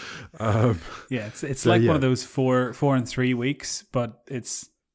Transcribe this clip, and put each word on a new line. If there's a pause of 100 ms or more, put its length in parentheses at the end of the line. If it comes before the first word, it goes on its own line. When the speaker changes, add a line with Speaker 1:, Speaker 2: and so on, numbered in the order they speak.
(400)
Speaker 1:
Um, (300)
Speaker 2:
Yeah,
it's,
it's
Speaker 1:
so,
Speaker 2:
like
Speaker 1:
yeah.
Speaker 2:
one
of
those
four,
four
and
three
weeks,
but
it's (280)